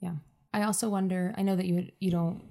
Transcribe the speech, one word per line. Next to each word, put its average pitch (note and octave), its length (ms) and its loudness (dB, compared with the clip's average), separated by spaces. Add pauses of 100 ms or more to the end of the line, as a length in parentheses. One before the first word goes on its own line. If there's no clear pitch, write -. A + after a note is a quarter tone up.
Yeah. F3 140 -6 (380)
I G#3 100 2
also G#3+ 260 0
wonder, F#3+ 480 0
I G3 40 0
know G3 140 2
that F#3 100 0
you, F3 240 0 (100)
you F#3 120 0
don't E3+ 400 0